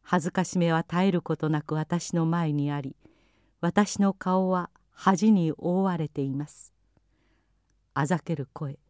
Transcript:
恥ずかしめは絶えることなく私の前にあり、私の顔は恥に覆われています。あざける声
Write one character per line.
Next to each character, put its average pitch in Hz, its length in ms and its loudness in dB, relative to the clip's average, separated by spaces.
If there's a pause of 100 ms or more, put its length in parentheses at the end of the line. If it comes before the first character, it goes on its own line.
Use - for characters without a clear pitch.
恥 170 240 0
ず 180 60 -2
か 185 120 0
し - 140 -2
め 170 140 2
は 160 120 2
絶 175 200 0
え 196 80 4
る 170 100 0
こ 160 160 -4
と 156 120 -2
な 151 120 0
く - 140 -6
私 165 400 -4
の 165 100 2
前 165 280 0
に 147 180 -2
あ 143 80 -4
り、 - 160 -10 (640)
私 202 420 0
の 196 120 4
顔 185 360 0
は 180 200 -2 (220)
恥 196 400 2
に 170 260 4
覆 180 260 0
わ 185 140 0
れ 156 100 -4
て 147 140 -6
い 135 140 -4
ま 143 120 -6
す。 - 260 -20 (1200)
あ 143 120 0
ざ 156 140 -2
け 165 160 -6
る 139 180 -8
声 143 260 -10 (100)